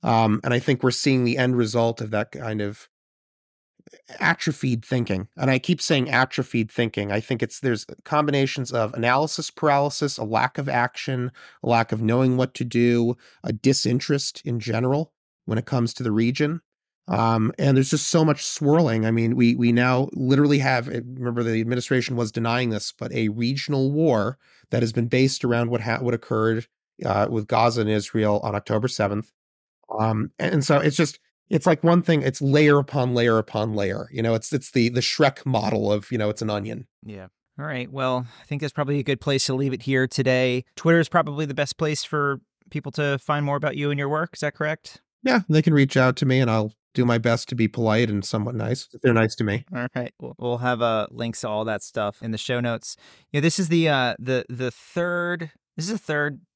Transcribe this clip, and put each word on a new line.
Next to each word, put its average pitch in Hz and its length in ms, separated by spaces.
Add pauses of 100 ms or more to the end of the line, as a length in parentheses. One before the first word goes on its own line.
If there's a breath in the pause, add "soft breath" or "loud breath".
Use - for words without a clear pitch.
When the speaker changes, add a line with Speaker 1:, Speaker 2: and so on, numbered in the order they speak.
Speaker 1:
Um, 113 420
and 123 80
I 120 60
think 127 240
we're 131 80
seeing 131 340
the 120 140
end 127 180
result 117 440
of 110 100
that 110 220
kind 110 280
of 104 280 (1300)
atrophied 139 640
thinking. 107 520
And 135 140
I 131 80
keep 170 220
saying 135 300
atrophied 123 600
thinking. 104 420
I 107 80
think 117 220
it's, - 180
there's 120 260 (180)
combinations 139 680
of 110 220
analysis 127 560
paralysis, 143 680
a 113 60
lack 110 340
of 143 100
action, 127 640 (300 loud breath)
a 120 60
lack 117 240
of 110 100
knowing 123 340
what 127 180
to - 100
do, 120 520 (260 soft breath)
a - 100
disinterest 131 920
in 120 160
general 123 520 (320)
when 110 140
it 113 80
comes 120 280
to - 80
the 117 100
region. 135 480 (480)
Um, 113 500
and 139 180
there's 131 140
just - 180
so 160 160
much 151 200
swirling. 143 640
I 113 60
mean, 117 240
we, 120 180
we 120 160
now 127 420
literally 139 460
have, 131 300
remember 123 560
the 113 160
administration 123 560
was 117 160
denying 120 380
this, 107 220
but - 200
a 117 160
regional 135 640
war 135 460 (320 soft breath)
that 120 120
has 110 100
been 117 140
based 131 380
around 117 260
what 120 120
ha-, 117 180
what 123 140
occurred, 113 520 (380)
uh, 101 260
with 110 160
Gaza 117 360
and 107 80
Israel 107 520
on 104 140
October 110 320
seventh. 104 420 (680)
Um, 110 420
and, 151 160
and 143 100
so 143 140
it's 147 180
just, - 240 (280)
it's - 180
like 170 180
one 170 180
thing, 160 200
it's 135 200
layer 143 360
upon 135 360
layer 117 240
upon 110 360
layer. 101 380
You 131 100
know, 113 120
it's, - 180
it's 143 200
the, 117 160
the 120 120
Shrek - 460
model 107 460
of, 104 180
you 123 80
know, 104 100
it's 104 140
an 110 80
onion. 107 380 (160)
Speaker 2:
Yeah. 98 240 (300)
All 143 80
right. 127 240
Well, 131 360 (140 loud breath)
I - 40
think 143 160
that's 147 120
probably 143 260
a 135 60
good 131 160
place 139 260
to 135 80
leave 135 180
it 131 100
here 131 240
today. 127 580 (100)
Twitter 165 240
is 165 100
probably 151 380
the 139 80
best 139 240
place 151 260
for 143 360 (300)
people 143 220
to 143 260
find 147 280
more 143 100
about 143 200
you 143 140
and 143 80
your 139 100
work. 156 260
Is - 60
that 147 140
correct? - 460 (220)
Speaker 1:
Yeah, 247 260
they 156 140
can 160 100
reach 139 240
out 131 200
to 147 100
me 131 140
and 123 100
I'll 110 220 (220)
do 127 100
my 117 140
best 113 320
to - 40
be 113 140
polite 110 420
and 104 140
somewhat 110 300
nice 110 380
if 117 100
they're 123 120
nice 110 220
to 117 80
me. 104 200 (100)
Speaker 2:
All 123 200
right. 123 240
We'll, 131 200
we'll 120 200
have, 123 240
uh, 110 280
links 117 320
to 120 60
all 107 160
that 110 180
stuff 104 400
in 113 80
the 110 80
show 123 200
notes. 117 380 (360 soft breath)
Yeah, 147 80
this 156 180
is 185 100
the, 165 200
uh, 127 300
the, 127 300
the 123 220
third, 175 800 (260)
this 160 100
is 202 60
the 220 60
third 147 420 (160)